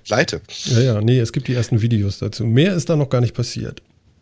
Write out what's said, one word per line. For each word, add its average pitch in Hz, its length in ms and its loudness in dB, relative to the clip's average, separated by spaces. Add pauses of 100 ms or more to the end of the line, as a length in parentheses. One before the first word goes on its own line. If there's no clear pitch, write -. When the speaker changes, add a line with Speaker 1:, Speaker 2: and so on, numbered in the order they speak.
Speaker 1:
pleite. 110 380 -2 (240)
Speaker 2:
Ja, 123 140 2
ja, 117 220 2
nee, 123 180 4
es 113 120 0
gibt 131 160 -6
die 131 60 0
ersten 120 300 0
Videos 104 340 0
dazu. 107 280 -6
Mehr 139 280 4
ist 170 160 -2
da 170 60 2
noch 143 140 0
gar 123 120 2
nicht 117 140 0
passiert. - 480 -6 (380)